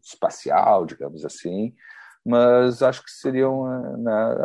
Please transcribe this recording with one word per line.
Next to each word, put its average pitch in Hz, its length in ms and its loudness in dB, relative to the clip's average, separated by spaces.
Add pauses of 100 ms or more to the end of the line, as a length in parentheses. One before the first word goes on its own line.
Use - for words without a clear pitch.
espacial, - 840 0
digamos 78 380 -12
assim, 95 500 -6 (500)
mas 123 580 4
acho 131 220 0
que - 60 -20
seriam, 131 540 -2 (340)
né, 117 140 -2 (320)